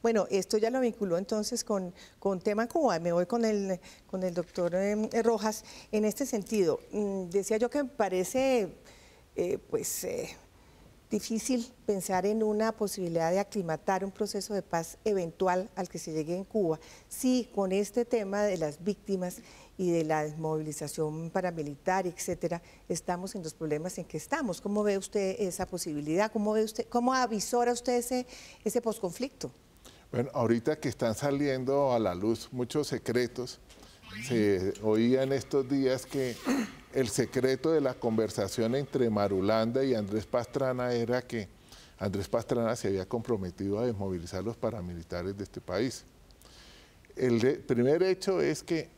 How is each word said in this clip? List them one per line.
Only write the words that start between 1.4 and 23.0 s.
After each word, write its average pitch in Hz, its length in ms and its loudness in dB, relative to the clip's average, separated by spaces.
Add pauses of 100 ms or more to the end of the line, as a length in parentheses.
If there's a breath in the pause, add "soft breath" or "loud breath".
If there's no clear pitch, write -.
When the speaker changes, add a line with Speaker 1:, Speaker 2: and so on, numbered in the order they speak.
Speaker 1:
con, 190 320 -2 (240 loud breath)
con 196 200 0
tema 214 280 0
Cuba. 240 320 2
Me 170 120 0
voy 175 140 4
con 240 180 0
el, 196 360 0 (260 loud breath)
con 185 160 -6
el 185 140 -2
doctor, 175 400 -2
em, 208 340 0 (140)
Rojas. 220 420 0 (260 loud breath)
En 214 140 2
este 214 220 0
sentido, 196 520 2 (120)
mm, 196 380 -2
decía 196 280 0
yo 233 140 0
que 294 120 0
me 254 60 -4
parece, 202 880 0 (580 loud breath)
eh, - 220 0 (120)
pues, - 340 -2
eh, - 260 -6 (800 loud breath)
difícil 226 640 0 (140)
pensar 190 400 0
en 214 180 2
una 214 300 2
posibilidad 170 580 0
de 185 80 4
aclimatar 190 640 0
un 196 80 -4
proceso 208 420 -4
de 196 80 0
paz 165 440 -4
eventual 185 680 2
al 180 120 -4
que 170 120 -10
se - 120 -8
llegue 156 240 -2
en 190 80 -4
Cuba, 175 380 0 (260 loud breath)
si 254 480 0
con 196 160 2
este 202 320 0
tema 208 400 0
de 190 140 2
las 156 260 -4
víctimas 185 560 -4 (380 loud breath)
y 180 140 0
de 165 120 4
la 156 220 2
desmovilización 156 1040 -4
paramilitar, 180 800 -2
etcétera, 170 540 -4 (280 loud breath)
estamos 180 460 -4